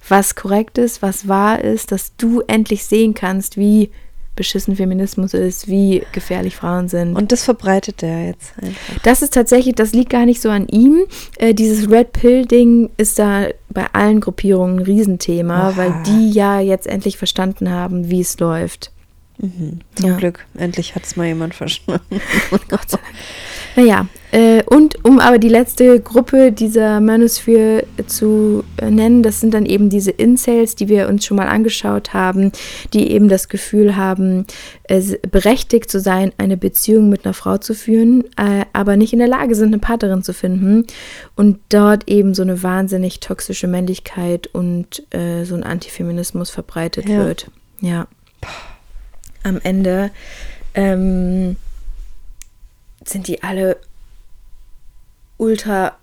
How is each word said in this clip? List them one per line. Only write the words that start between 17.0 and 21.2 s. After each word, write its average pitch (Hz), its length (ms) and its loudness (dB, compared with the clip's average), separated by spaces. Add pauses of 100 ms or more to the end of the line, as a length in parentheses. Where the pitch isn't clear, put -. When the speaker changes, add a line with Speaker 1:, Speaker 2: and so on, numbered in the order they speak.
Speaker 1:
verstanden 190 520 -4
haben, 180 400 -4
wie 180 100 0
es - 180 -6
läuft. 170 540 -6 (460)
Speaker 2:
Mhm. 175 420 -8 (160)
Zum 185 140 0
Speaker 1:
Ja. 180 60 0
Speaker 2:
Glück. 180 300 -4 (100)
Endlich 175 380 -6
hat's - 220 -10
mal 170 100 -4